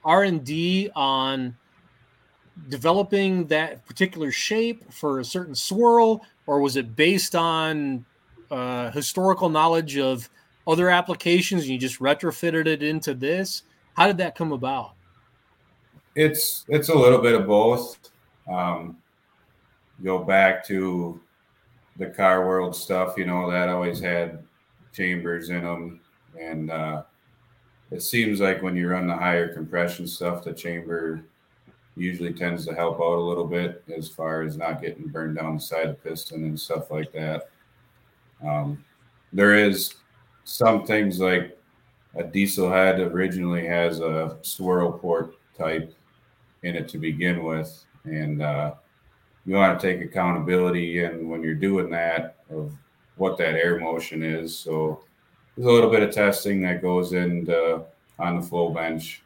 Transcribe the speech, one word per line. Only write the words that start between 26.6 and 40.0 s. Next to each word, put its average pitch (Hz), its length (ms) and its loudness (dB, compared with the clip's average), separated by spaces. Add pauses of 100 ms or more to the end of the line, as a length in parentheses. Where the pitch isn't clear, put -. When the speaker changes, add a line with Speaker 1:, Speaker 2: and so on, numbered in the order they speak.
Speaker 2:
uh, 78 320 -6 (880)
it 90 100 -10
seems 110 400 0
like 95 200 2
when 92 140 -4
you 87 140 -2
run 90 180 -2
the 85 100 -2
higher 87 360 0
compression 87 560 -4
stuff, 87 340 -6
the 82 100 -10
chamber 82 680 -8 (760)
usually 87 360 -4
tends 85 340 -4
to 82 80 -6
help 82 220 0
out 85 220 2
a - 20 0
little 87 260 -2
bit 87 380 -4 (120)
as 78 120 -10
far 80 340 -6
as 76 140 -6
not 80 260 -6
getting 80 240 -10
burned 80 300 -6
down 80 180 -6
the 76 60 -4
side - 260 -4
of 73 160 -8
the 80 80 -10
piston 80 320 -10
and 78 160 -6
stuff 78 320 -6
like 78 220 -6
that. 78 380 -8 (920)
Um, 143 400 -4 (480)
there 101 220 4
is 101 400 0 (480)